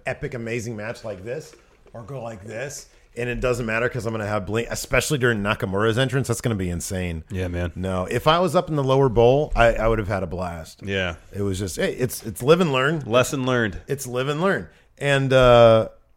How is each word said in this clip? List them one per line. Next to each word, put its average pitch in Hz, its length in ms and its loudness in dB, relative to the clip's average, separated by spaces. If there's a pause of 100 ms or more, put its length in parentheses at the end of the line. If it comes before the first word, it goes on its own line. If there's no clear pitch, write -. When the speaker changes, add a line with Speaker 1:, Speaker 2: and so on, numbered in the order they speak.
Speaker 1:
epic, 131 280 -8
amazing 117 420 -8
match 107 300 -10
like 98 180 -10
this 135 320 -12 (380)
or 117 80 -16
go 123 200 -14
like 110 220 -12
this. 113 460 -12 (260)
And 123 140 -4
it 120 100 -6
doesn't 123 260 0
matter 113 240 0
'cause 113 160 -6
I'm 113 80 -4
gonna 110 140 -4
have 104 180 -2
blink, 110 260 -2
especially 127 460 -2
during 120 260 2
Nakamura's 104 540 0
entrance. 117 300 0
That's 117 140 -2
gonna 117 140 -2
be 92 140 -2
insane. 87 600 -4
Speaker 2:
Yeah, 92 180 -4
man. 87 280 -4
Speaker 1:
No, 92 300 -4
if 120 220 -4
I 165 120 4
was 175 160 0
up 180 140 0
in 160 60 -4
the 143 80 0
lower 135 260 4
bowl, 123 460 4
I, 117 200 6
I 110 120 0
would 113 120 2
have 101 80 -4
had 98 160 -2
a 92 40 -4
blast. 85 560 -10
Speaker 2:
Yeah. 95 320 -4 (180)
Speaker 1:
It 101 80 -8
was 95 180 -2
just, 98 180 -6
hey, 170 160 -2
it's, - 300 -6
it's 113 200 -12
live 165 180 6
and 170 100 0
learn. 139 340 0
Speaker 2:
Lesson 127 400 0
learned. 113 420 0
Speaker 1:
It's 139 200 -6
live 127 220 -4
and 147 120 -4
learn. 170 260 -2 (300)
And, 135 360 2
uh, 117 560 8 (280)